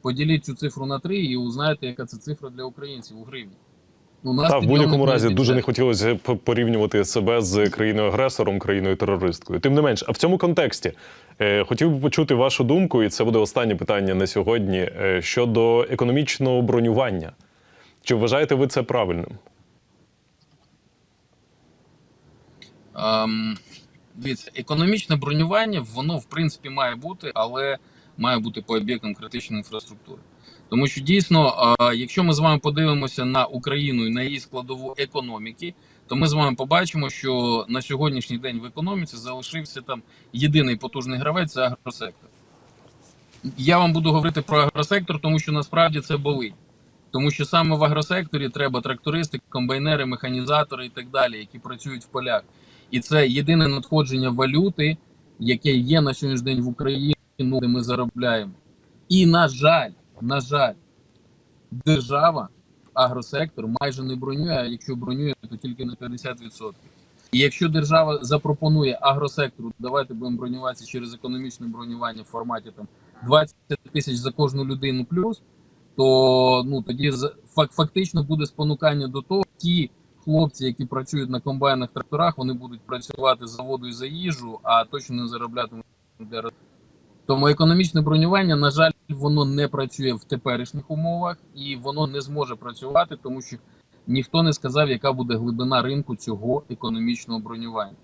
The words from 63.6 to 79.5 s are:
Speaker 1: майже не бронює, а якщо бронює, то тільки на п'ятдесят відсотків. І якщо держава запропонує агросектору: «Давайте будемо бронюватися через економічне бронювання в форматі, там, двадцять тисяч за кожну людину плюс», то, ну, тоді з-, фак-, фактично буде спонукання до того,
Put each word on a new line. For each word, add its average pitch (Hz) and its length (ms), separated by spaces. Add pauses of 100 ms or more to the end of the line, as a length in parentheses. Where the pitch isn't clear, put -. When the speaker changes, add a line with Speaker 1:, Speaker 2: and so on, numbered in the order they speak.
Speaker 1:
майже 135 220
не 131 140
бронює, 143 400
а 123 80
якщо 120 320
бронює, 131 380 (160)
то 117 60
тільки 127 280
на 120 100
п'ятдесят 123 460
відсотків. 110 500 (420)
І 123 60
якщо 143 300
держава 156 540
запропонує 147 800
агросектору: 139 800
«Давайте 127 360
будемо 120 220
бронюватися 123 500
через 120 280
економічне 127 520
бронювання 117 560
в - 20
форматі, 113 520
там, 104 120 (360)
двадцять 151 320 (360)
тисяч 139 220
за 123 160
кожну 139 340
людину 131 400
плюс», 185 380 (540)
то, 127 720
ну, 135 160
тоді 139 280
з-, 131 240 (220)
фак-, 151 160
фактично 170 520
буде 151 220
спонукання 147 640
до 131 140
того, 190 220 (120)